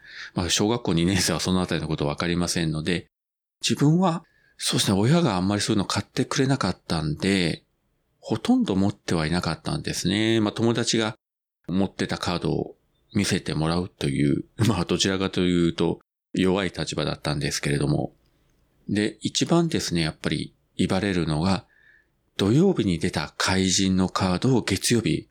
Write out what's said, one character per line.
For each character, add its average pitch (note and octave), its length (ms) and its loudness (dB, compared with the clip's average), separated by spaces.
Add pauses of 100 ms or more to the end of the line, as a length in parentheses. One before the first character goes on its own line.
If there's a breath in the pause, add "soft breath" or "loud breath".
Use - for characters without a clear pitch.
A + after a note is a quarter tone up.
(340 loud breath)
ま F2+ 100 -2
あ、 E2+ 60 -2
小 G#2 180 2
学 A#2 140 0
校 G2 100 0
二 E2 140 2
年 G2 100 2
生 F2+ 160 0
は D#2 80 -2
そ F#2 120 -2
の F#2 100 2
あ F2 40 -2
た F2 100 -2
り D2+ 40 -4
の D#2 80 -4
こ D#2 80 -2
と D2 100 -2
わ D2 80 -2
か F2 120 -4
り E2+ 100 0
ま F2 100 0
せ E2 200 -2
ん D#2 60 0
の D#2 100 -4
で、 F2 240 -2 (560)
自 A#2+ 120 0
分 D3+ 260 4
は、 G3 220 0 (360 soft breath)
そ - 180 -4
う C3 40 0
で - 40 0
す G#2+ 80 2
ね、 F#2 80 4
親 D#3 220 4
が A2 140 2
あ - 20 0
ん F#2 100 0
ま G#2 80 0
り G2+ 60 -2
そ A2+ 100 0
う G#2+ 40 2
い - 0 -
う - 20 2
の F2+ 80 0
買 - 160 -2
っ - 40 -20
て - 200 -2
く - 140 -2
れ C3 60 2
な C3+ 120 2
か F#2+ 120 -2
っ - 160 -6
た E2+ 140 -2
ん D2+ 160 -2
で、 F#2+ 480 0 (580)
ほ A2 140 -4
と B3 180 0
ん B3+ 100 2
ど G2+ 120 0
持 G2 120 2
っ G#2 40 0
て - 220 -6
は D#2+ 120 0
い D2+ 40 -2
な F2 100 0
か E2 120 -2
っ - 100 -8
た D2+ 140 -4
ん D2 60 -6
で - 120 -6
す - 120 -4
ね。 A2 340 2
ま G#2 100 0
あ、 - 20 -2
友 A2+ 220 0
達 A#2 240 0
が A2+ 180 -2 (500)
持 F#2+ 200 0
っ - 60 -6
て - 140 -4
た - 120 -4
カ F2 180 -2
ー - 20 -4
ド D2+ 140 -2
を - 240 -4 (380)
見 G2+ 100 2
せ F2 160 0
て D#2 140 -6
も D#2 120 0
ら E2+ 120 0
う F2+ 100 -2
と - 200 -6
い C#2 220 2
う、 - 140 0 (120)
<laughs> A2 120 2
ま F#2 120 2
あ、 E2+ 40 -2
ど F2+ 140 0
ち F#2 100 0
ら F#2+ 100 0
か F#2+ 120 -2
と F#2+ 100 -2
い F2 280 4
う E2 40 0
と E2+ 280 0 (340)
弱 F#2 320 2
い E2+ 40 -6
立 - 240 -6
場 D2+ 100 -2
だ D2 100 -4
っ - 60 -10
た D2+ 140 -2
ん D2 60 -4
で C#2+ 100 -2
す - 100 -4
け D3 100 -2
れ C#3+ 80 0
ど D3 100 0
も。 - 240 -2 (760)
で、 G#2 340 -2
一 - 240 -2
番 E3+ 220 2
で G#2 120 -2
す - 140 -4
ね、 E2+ 80 0
や D#2 80 -2
っ - 100 -10
ぱ - 80 -4
り D#2 240 -4 (240)
威 F#2+ 100 0
張 F#2 140 0
れ G2+ 140 0
る E2+ 120 0
の D#2 140 0
が、 F#2 240 0 (720 soft breath)
土 G2+ 160 2
曜 F3+ 200 4
日 A2+ 120 -2
に F2 140 0
出 F2 120 -2
た - 260 -6
怪 F#2+ 320 2
人 F#2 280 2
の F#2 120 2
カ F#2 260 0
ー F2 40 -2
ド B2+ 180 2
を G#2 60 2
月 - 320 0
曜 A2+ 60 2
日 D#2 300 -2